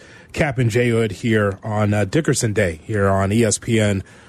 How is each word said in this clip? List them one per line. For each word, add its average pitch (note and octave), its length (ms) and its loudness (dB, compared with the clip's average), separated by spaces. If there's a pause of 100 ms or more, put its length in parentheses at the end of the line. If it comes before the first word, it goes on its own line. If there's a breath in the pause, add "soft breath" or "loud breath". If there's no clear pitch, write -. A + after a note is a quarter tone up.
(320 loud breath)
Cap C#3 280 -2
and A#2 100 2
J A#2+ 200 0
Hood A2+ 220 0
here G#2 520 0
on, G#2+ 320 0
uh, G#2 100 0
Dickerson B2 480 0
Day F2+ 300 -2
here G2+ 260 0
on G2 240 2
E A#2 100 4
S G#2 140 0
P A2+ 220 0
N G2+ 240 0 (260 loud breath)